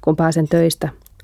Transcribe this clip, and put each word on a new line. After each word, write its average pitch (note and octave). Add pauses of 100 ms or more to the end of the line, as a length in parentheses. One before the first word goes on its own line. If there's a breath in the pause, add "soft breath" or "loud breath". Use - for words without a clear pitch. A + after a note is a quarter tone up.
Kun D#3+
pääsen D#3+
töistä, E3 (340)